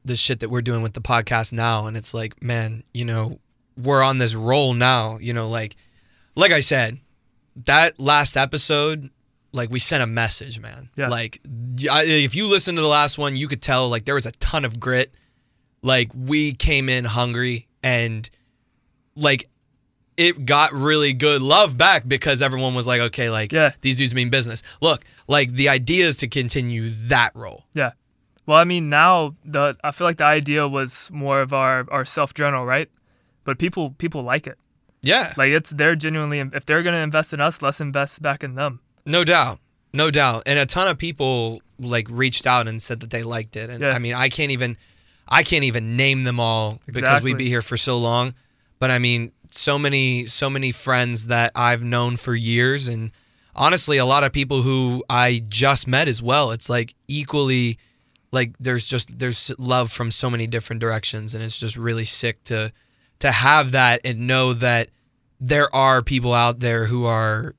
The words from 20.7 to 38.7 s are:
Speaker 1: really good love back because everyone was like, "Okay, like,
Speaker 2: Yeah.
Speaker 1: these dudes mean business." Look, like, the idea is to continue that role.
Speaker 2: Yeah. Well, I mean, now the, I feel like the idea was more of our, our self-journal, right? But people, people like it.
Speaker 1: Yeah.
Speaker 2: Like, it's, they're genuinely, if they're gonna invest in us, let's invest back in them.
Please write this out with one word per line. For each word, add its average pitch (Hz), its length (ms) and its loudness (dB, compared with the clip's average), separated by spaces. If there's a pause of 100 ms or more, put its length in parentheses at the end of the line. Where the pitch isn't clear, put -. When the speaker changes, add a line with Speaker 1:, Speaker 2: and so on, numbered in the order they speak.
Speaker 1:
really 143 400 2
good 143 280 2
love 147 360 4
back 160 300 4
because 135 340 0
everyone 131 340 0
was 123 100 -2
like, 123 160 2
"Okay, 120 280 -2
like, 110 220 -2
Speaker 2:
Yeah. 151 200 4 (100)
Speaker 1:
these 131 160 0
dudes 127 160 0
mean 123 160 0
business." 120 320 0 (200)
Look, 156 220 2 (240)
like, 135 260 2
the 135 160 4
idea 143 380 4
is 147 100 2
to 135 100 -2
continue 120 640 -4 (180)
that 120 280 4
role. 110 380 -16
Speaker 2:
Yeah. 135 180 -2 (540)
Well, 151 120 -4
I 165 80 -2
mean, 175 240 -4
now 160 460 2 (100)
the, 143 380 -2
I 147 80 -4
feel 175 160 -4
like 170 100 -2
the 151 80 0
idea 147 420 0
was 135 440 -6
more 139 300 -2
of 131 120 -4
our, 131 360 0
our 139 140 -2
self-journal, 143 640 -2
right? 131 240 0 (560)
But 135 140 -4
people, 165 380 -2
people 160 260 -6
like 127 240 -2
it. 135 100 -14 (440)
Speaker 1:
Yeah. 196 360 2
Speaker 2:
Like, 139 140 4
it's, 156 180 0
they're 151 260 2
genuinely, 151 440 -4
if 135 260 -8
they're 160 180 2
gonna 175 140 0
invest 156 360 -2
in 147 60 -6
us, 156 220 0
let's 143 180 -2
invest 143 420 -4
back 147 220 -4
in 131 120 -10
them. 135 240 -6 (260)